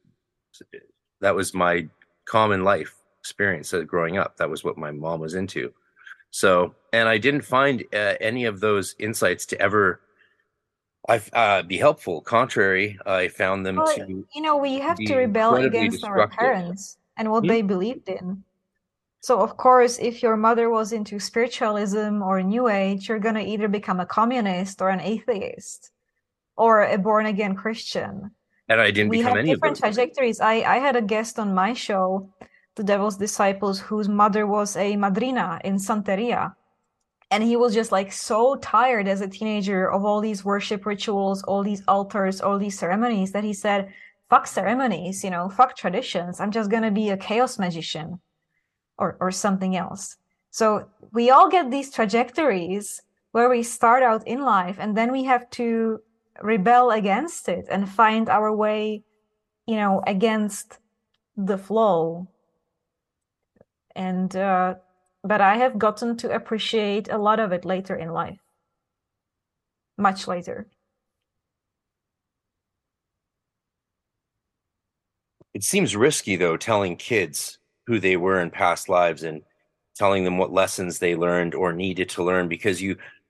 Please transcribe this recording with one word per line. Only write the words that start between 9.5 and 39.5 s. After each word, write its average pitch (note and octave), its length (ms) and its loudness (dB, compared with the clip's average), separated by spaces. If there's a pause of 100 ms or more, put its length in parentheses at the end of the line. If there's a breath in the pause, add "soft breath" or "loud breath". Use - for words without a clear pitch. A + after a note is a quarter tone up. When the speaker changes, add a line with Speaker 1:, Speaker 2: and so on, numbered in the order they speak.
Speaker 1:
ever, G2 400 2 (1120)
I, A2+ 120 2 (120)
uh, G2+ 300 2
be F2+ 140 -6
helpful. G#2+ 440 0
Contrary, G#2 840 0
I F#2 220 0
found F#2+ 380 -2
them F#2+ 120 -4
Speaker 2:
Well, F2+ 180 2
Speaker 1:
to F#2+ 380 -8
Speaker 2:
you D4+ 80 -10
know, D#4 140 0
we C#4 240 -2
have D#4+ 180 -4
Speaker 1:
be - 100 -4
Speaker 2:
to C#4 100 0
rebel A3+ 380 2
Speaker 1:
incredibly A#3+ 240 2
Speaker 2:
against A#3 260 -2
our G3+ 100 -6
Speaker 1:
destructive. G#3 240 2
Speaker 2:
parents G3 580 -2 (200)
and A3 140 -2
what A3+ 100 2
Speaker 1:
Hmm? E3+ 60 2
Speaker 2:
they A3+ 160 4
believed G3+ 440 -2
in. F#3 360 -8 (760)
So, A#3 220 2
of G#3+ 160 -2
course, B3 420 6
if A#3 240 -4
your A3 140 2
mother A#3 320 2
was A3 240 0
into G#3 260 -6
spiritualism G#3 1000 -2
or F#3+ 200 0
New A3+ 280 0
Age, G3 400 0
you're A3 100 -2
gonna G#3+ 220 -2
either G#3 260 -2
become G3+ 320 -2
a F3+ 60 -4
communist G3+ 760 -2
or F#3+ 80 2
an F#3 120 0
atheist - 880 -6 (640)
or A3 260 6
a - 140 2
born-again G#3+ 580 0
Christian. - 760 -8 (360)
Speaker 1:
And A2+ 140 4
I G#2+ 100 6
didn't G#2+ 180 2
Speaker 2:
We A3+ 100 2
Speaker 1:
become A#3+ 100 2
Speaker 2:
have - 80 2
Speaker 1:
any - 140 2
of - 40 2
Speaker 2:
different D4+ 200 0
Speaker 1:
those - 60 -10
things. G#3+ 140 0
Speaker 2:
trajectories. B3 460 0
I, A3 200 4
I G3 160 2
had C4 200 2
a A#3+ 40 0
guest A3 380 -4
on G3+ 160 -2
my F#3+ 180 0
show, F#3+ 560 -2 (460 loud breath)
The A3+ 80 -8
Devil's G3+ 320 0
Disciples, G3 640 -2
whose G#3 300 -4
mother G#3 360 4
was G#3 300 -2
a G3+ 220 -2
madrina G3+ 680 -2
in G3 120 -2
Santeria. G3+ 800 -2 (800)
And G#3 120 0
he A#3 120 2
was A#3+ 180 2
just, A3 200 -2
like, G3 180 0
so A#3+ 460 2
tired A3+ 500 2
as G3 140 0
a G3 60 -4
teenager G3+ 600 -2